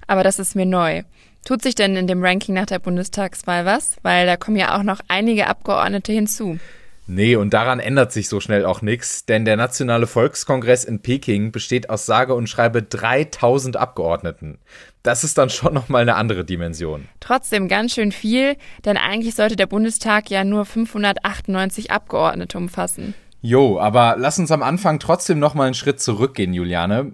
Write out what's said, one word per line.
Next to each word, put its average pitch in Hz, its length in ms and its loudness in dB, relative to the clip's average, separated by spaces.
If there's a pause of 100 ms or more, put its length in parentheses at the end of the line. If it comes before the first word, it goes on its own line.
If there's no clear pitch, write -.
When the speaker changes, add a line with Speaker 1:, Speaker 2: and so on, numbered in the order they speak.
Speaker 1:
aber 190 180 2
das 190 140 4
ist 190 180 -4
mir 190 120 2
neu. 175 340 0 (440)
Tut 254 180 -2
sich 254 100 0
denn 196 220 2
in 185 100 0
dem 180 180 0
Ranking 185 300 0
nach 185 140 0
der 190 100 -4
Bundestagswahl 180 880 -4
was? 220 380 0
Weil 180 240 4
da 175 100 2
kommen 214 200 -2
ja 190 200 2
auch 202 60 0
noch 196 240 -2
einige 208 400 2
Abgeordnete 202 680 -2
hinzu. 208 460 -2 (480)
Speaker 2:
Nee, 104 280 4
und 101 180 2
daran 120 260 2
ändert 135 320 2
sich 107 180 -4
so 101 100 -2
schnell 101 260 0
auch 92 160 0
nix, 117 440 -4
denn 110 200 2
der 110 120 4
Nationale 117 500 0
Volkskongress 123 800 2
in 110 180 -6
Peking 110 480 0
besteht 117 400 -4
aus 110 160 -4
sage 127 260 2
und 120 160 -2
schreibe 117 320 2
dreitausend 127 960 0
Abgeordneten. 82 800 -4 (460)
Das 120 200 0
ist 156 140 -2
dann 131 140 2
schon - 240 0
noch 127 120 -2
mal 123 140 4
eine 120 140 4
andere 107 280 0
Dimension. 80 640 -6 (120)
Speaker 1:
Trotzdem 214 480 -2
ganz 208 260 -2
schön 214 180 0
viel, 262 460 0 (280)
denn 208 120 0
eigentlich 226 380 -2
sollte 214 200 2
der 190 120 2
Bundestag 214 640 0
ja 196 120 0
nur 202 220 0
fünfhundertachtundneunzig 202 1300 -4
Abgeordnete 175 680 -2
umfassen. 175 560 -6 (260)
Speaker 2:
Jo, 117 400 4
aber 113 380 4
lass 139 220 0
uns 165 120 0
am 147 120 2
Anfang 151 340 0
trotzdem 170 400 0
noch 147 160 2
mal 143 120 2
einen 131 100 0
Schritt 135 260 -2
zurückgehen, 107 540 0
Juliane. 90 580 -2